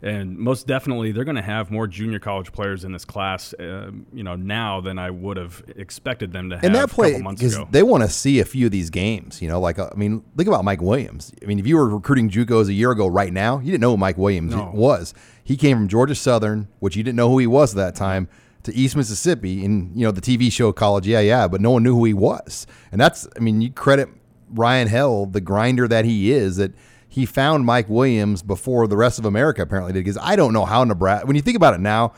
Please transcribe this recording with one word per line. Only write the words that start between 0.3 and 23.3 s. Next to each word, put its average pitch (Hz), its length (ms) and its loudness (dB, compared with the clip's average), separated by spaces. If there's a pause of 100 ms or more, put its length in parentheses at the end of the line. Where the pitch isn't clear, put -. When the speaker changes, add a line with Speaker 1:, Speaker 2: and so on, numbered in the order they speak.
Speaker 1:
most 120 300 -4
definitely 127 460 -4
they're 113 100 -4
gonna 139 180 -6
have 104 300 -6
more 110 160 -4
junior 104 320 -8
college 98 320 -8
players 98 320 -8
in 95 80 -12
this 92 140 -14
class, 95 480 -8
uh, 95 380 -14 (200)
you 123 120 -14
know, 90 120 -8
now 98 460 -6
than 92 180 -8
I 90 100 -8
would 92 280 -10
have 87 260 -14 (140)
expected 98 560 -10
them 92 160 -10
to 90 80 -10
have - 80 -4
Speaker 2:
And 196 100 4
that 277 100 2
Speaker 1:
a - 40 -4
Speaker 2:
play, 196 220 2
Speaker 1:
couple 131 120 -4
months 98 180 -8
Speaker 2:
'cause 117 140 2
Speaker 1:
ago. 73 160 -8
Speaker 2:
they 135 100 6
wanna 180 280 6
see 135 320 2
a - 40 2
few 131 200 -2
of 107 80 2
these 90 160 -4
games, 92 520 -4
you 87 60 -6
know, 85 140 -2
like, 87 180 -2
uh, 92 100 -6
I - 60 -14
mean, 104 260 -2 (140)
think 180 140 0
about 117 160 2
Mike 98 160 0
Williams. 95 500 -2 (100)
I - 40 -14
mean, 101 120 -2
if 98 80 -2
you 156 120 4
were 143 100 6
recruiting 110 420 2
jucos 110 380 2
a 101 60 0
year 113 180 2
ago 104 160 2
right 92 240 0
now, 107 280 -2
you 135 120 -6
didn't 165 100 0
know 123 100 4
who 110 60 2
Mike 95 200 0
Williams 92 360 0
Speaker 1:
No. 104 200 -6
Speaker 2:
was. 107 400 0 (280)
He 131 140 -2
came 139 220 4
from 104 100 2
Georgia 123 280 2
Southern, 107 520 0 (120)
which 95 180 -4
you 107 60 -2
didn't 123 120 -4
know 120 140 4
who 131 80 4
he 127 100 2
was 127 260 4
at 98 40 -4
that 95 180 -2
time, 95 320 -2 (360)
to 107 120 -8
East 131 220 0
Mississippi 107 640 -2
in, 98 320 -2
you 117 100 0
know, 110 60 2
the 95 80 -4
T 123 160 0
V 120 140 2
show 107 240 0
College 101 340 0
Yeah 110 140 2
Yeah, 107 260 4
but 92 140 -2
no 113 100 4
one 120 120 4
knew 123 120 4
who 117 80 4
he 113 100 2
was. - 540 -2 (240)
And 95 80 -4
that's, - 260 4 (120)